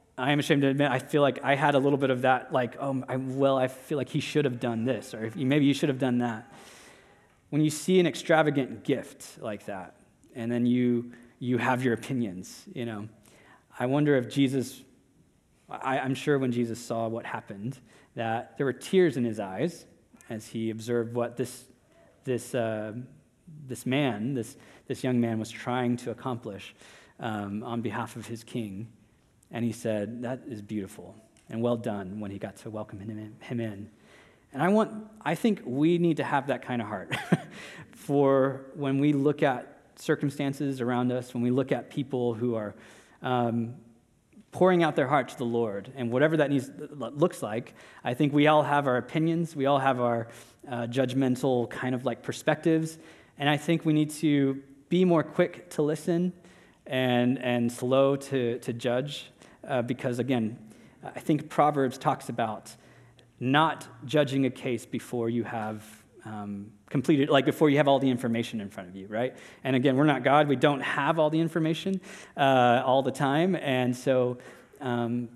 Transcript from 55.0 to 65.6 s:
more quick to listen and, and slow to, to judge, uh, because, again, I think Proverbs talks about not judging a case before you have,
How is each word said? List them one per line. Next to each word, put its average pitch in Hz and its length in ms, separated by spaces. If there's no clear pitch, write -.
more 170 200
quick - 480
to - 100
listen 165 500
and, 127 500
and 120 320
slow 135 460
to, 127 440
to - 120
judge, 123 580
uh, 127 160
because, 123 340
again, 120 400
I - 160
think 151 280
Proverbs 143 520
talks - 300
about 113 460
not 147 480
judging 135 420
a - 20
case 123 380
before 117 420
you 117 140
have, 107 420